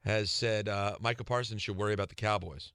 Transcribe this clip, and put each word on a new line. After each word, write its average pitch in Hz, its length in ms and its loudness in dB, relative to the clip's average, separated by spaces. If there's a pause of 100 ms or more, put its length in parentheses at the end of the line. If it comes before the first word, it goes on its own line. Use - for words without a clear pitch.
has 107 260 2
said, 107 400 2
uh, 101 300 0
Micah 117 240 -2
Parsons 113 400 -2
should 98 140 -2
worry 104 160 2
about 98 160 0
the - 60 -18
Cowboys. 95 580 -2